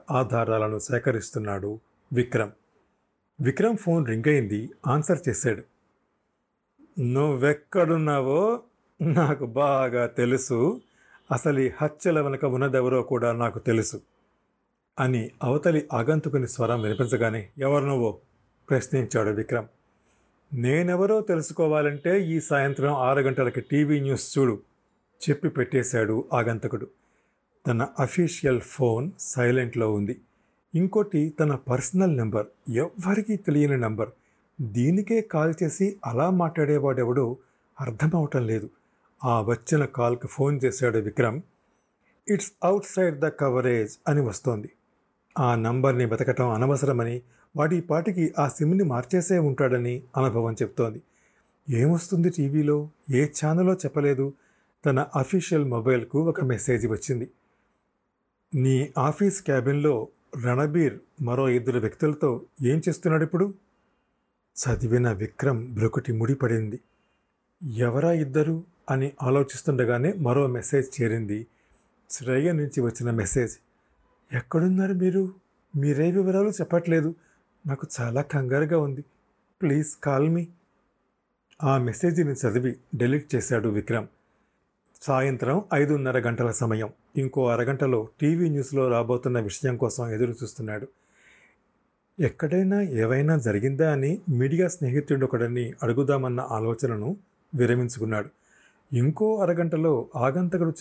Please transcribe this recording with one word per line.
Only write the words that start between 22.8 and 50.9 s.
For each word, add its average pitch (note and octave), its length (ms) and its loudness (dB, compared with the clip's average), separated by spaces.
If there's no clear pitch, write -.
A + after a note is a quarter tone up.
ఆరు C3 260 2
గంటలకి B2+ 420 0
టీవీ D3 380 2
న్యూస్ C3+ 380 -2
చూడు" A#2+ 220 4
చెప్పి D3 200 0
పెట్టేశాడు A#2 840 0
ఆగంతకుడు. A#2 540 -2
తన A#2+ 200 2
అఫీషియల్ C#3+ 640 0
ఫోన్ B2 580 -2
సైలెంట్లో A#2+ 720 0
ఉంది. G#2 280 -2
ఇంకోటి F3+ 640 0
తన D3+ 160 2
పర్సనల్ C#3 640 0
నెంబర్, G#2+ 280 -2
ఎవ్వరికీ G3 640 -2
తెలియని D3 420 2
నెంబర్. A2 320 -2
దీనికే D#3+ 600 2
కాల్ E3 320 0
చేసి F#3+ 420 0
అలా B2 240 0
మాట్లాడేవాడెవడో C#3 1080 2
అర్థమవటం C#3+ 640 0
లేదు. G#2+ 220 -4
ఆ A#2+ 180 2
వచ్చిన A#2+ 440 0
కాల్కి A#2+ 420 -2
ఫోన్ C#3+ 380 -2
చేశాడు A#2 320 0
విక్రమ్. A2+ 440 0
"It's - 160 0
outside F#3 440 0
the D3+ 140 0
coverage" B2 480 2
అని D3 140 4
వస్తోంది. A2 480 -2
ఆ A#2+ 160 4
నంబర్ని B2 500 2
వెతకటం B2 440 0
అనవసరమని, B2 720 0
వాడి D#3 240 2
పాటికి E3+ 580 0
ఆ D3 80 4
సిమ్ని E3 360 2
మార్చేసే F3 540 0
ఉంటాడని B2+ 640 0
అనుభవం A#2 360 2
చెప్తోంది. A2+ 480 -4